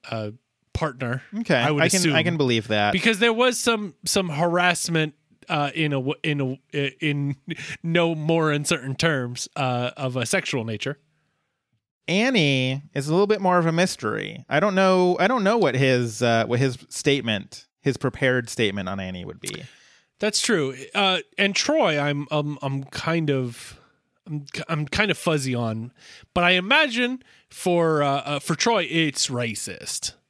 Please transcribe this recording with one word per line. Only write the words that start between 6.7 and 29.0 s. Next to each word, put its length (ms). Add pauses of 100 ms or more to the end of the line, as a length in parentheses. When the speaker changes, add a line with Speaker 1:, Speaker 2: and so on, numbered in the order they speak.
Speaker 1:
a, 120 (140)
in 360 (460)
no 320
more 380
uncertain 440
terms, 600
uh, 420
of 200
a 80
sexual 400
nature. 320 (1080)
Speaker 2:
Annie 760 (120)
is 140
a 40
little 160
bit 140
more 180
of 60
a 60
mystery. 800
I 100
don't 160
know. 440
I 80
don't 160
know 140
what 180
his, 480
uh, 240
what 120
his 180 (120)
statement, 760 (140)
his 160
prepared 520
statement 400
on 100
Annie 260
would 140
be. 240 (560)
Speaker 1:
That's 220
true. 340 (200)
Uh, 240 (180)
and 180
Troy, 440
I'm, 320
um, 300
I'm 240
kind 440
of 500 (500)
I'm, 160 (220)
I'm 200
kind 240
of 60
fuzzy 380
on, 360 (420)
but 100
I 80
imagine 720 (260)
for, 540
uh, 220
uh, 140
for 160
Troy, 340
it's 380